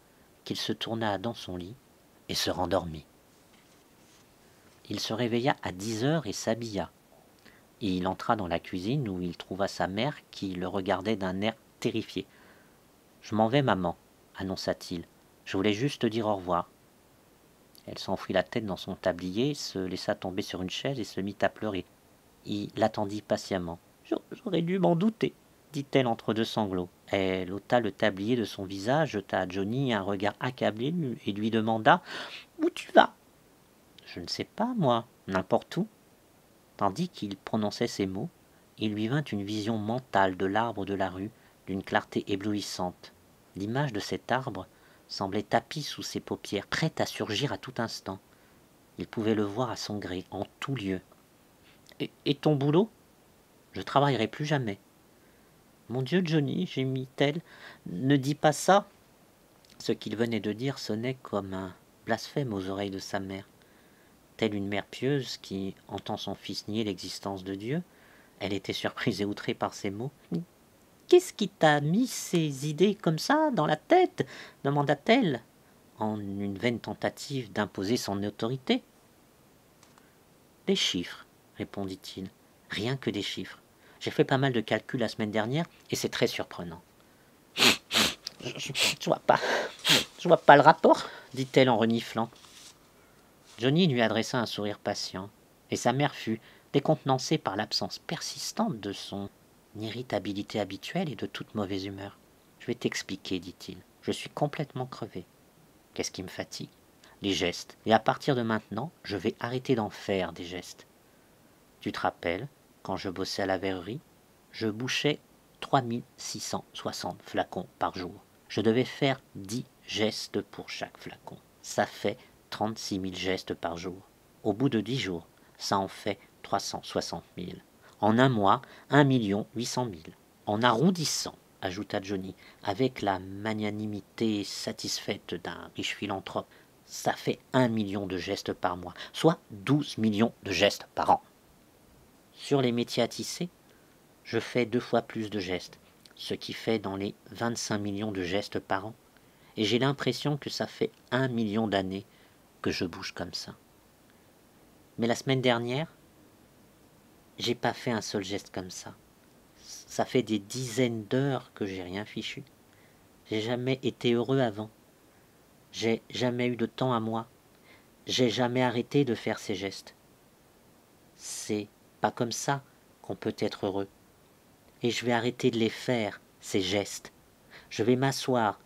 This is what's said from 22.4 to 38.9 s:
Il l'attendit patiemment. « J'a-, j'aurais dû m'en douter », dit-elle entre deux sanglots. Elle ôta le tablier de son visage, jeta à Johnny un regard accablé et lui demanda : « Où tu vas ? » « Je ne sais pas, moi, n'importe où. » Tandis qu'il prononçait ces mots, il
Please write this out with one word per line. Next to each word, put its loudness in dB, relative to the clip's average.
Il -4
l'attendit 0
patiemment. « -2
J'a-, -2
j'aurais -2
dû 0
m'en 6
douter », 2
dit-elle 2
entre 0
deux 2
sanglots. -2
Elle 0
ôta 2
le 0
tablier 0
de 0
son -8
visage, 0
jeta -2
à 0
Johnny 0
un 2
regard 0
accablé -2
et -2
lui 0
demanda : « 4
Où 2
tu -10
vas ? » « 8
Je -10
ne -8
sais -4
pas, 0
moi, 4
n'importe 2
où. » 0
Tandis 0
qu'il -8
prononçait 0
ces 0
mots, -4
il 0